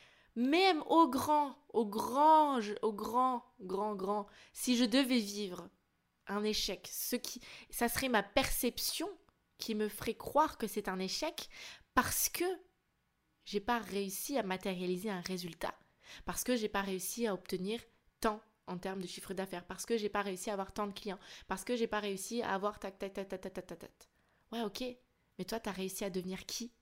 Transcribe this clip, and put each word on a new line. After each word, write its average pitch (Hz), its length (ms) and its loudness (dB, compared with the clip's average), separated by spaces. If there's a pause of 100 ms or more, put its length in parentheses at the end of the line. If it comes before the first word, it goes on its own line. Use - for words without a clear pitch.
(360)
Même 311 480 6
au 320 260 8
grand, 277 480 2 (120)
au 226 160 2
grand, 277 760 6
je-, 208 200 -4
au 220 120 2
grand, 240 500 2 (160)
grand, 202 360 -2
grand, 202 320 -2 (260)
si 247 240 2
je 247 80 6
devais 247 340 6
vivre 202 500 -4 (580)
un 202 160 -2
échec, 208 480 -2
ce - 240 -4
qui, - 260 -6 (300)
ça 240 180 0
serait 262 200 0
ma 220 120 6
perception - 880 0 (480)
qui - 160 -4
me 214 160 0
ferait - 260 -4
croire - 420 2
que 220 100 -2
c'est 208 200 -4
un 185 120 -2
échec - 500 -4 (460)
parce - 340 2
que - 160 -2 (1000)
j'ai 202 140 -2
pas 233 200 0
réussi 196 580 -2
à 220 60 2
matérialiser 185 680 -2
un 185 120 -2
résultat, 175 520 -6 (520)
parce - 180 -2
que 247 120 2
j'ai 214 140 0
pas 196 140 -2
réussi 190 420 -2
à 208 80 2
obtenir 185 480 -4 (400)
tant 214 200 0 (260)
en 180 100 -6
termes 190 240 -6
de 180 60 -6
chiffre - 260 -10
d'affaires, 180 320 -6
parce - 220 -8
que 233 100 2
j'ai 208 120 0
pas 202 120 0
réussi 196 300 -4
à - 20 -2
avoir 190 180 -4
tant 214 140 -2
de 202 80 -4
clients, 190 260 -8 (280)
parce 185 160 -4
que 240 120 -2
j'ai 226 120 2
pas 214 120 -2
réussi 202 440 -2
à 185 100 0
avoir 202 260 -2
tac, 190 200 -10
tac, 196 140 -6
tac, 196 140 -6
tac, 185 140 -8
tac, 190 120 -10
tac, 180 120 -8
tac, - 140 -12
tac. - 300 -20 (420)
Ouais, 233 100 -4
ok, 214 220 -4 (560)
mais 185 60 -6
toi, 226 140 -4
t'as 214 120 -6
réussi 190 340 -4
à 190 60 -2
devenir 185 340 -6
qui ? - 260 -8 (100)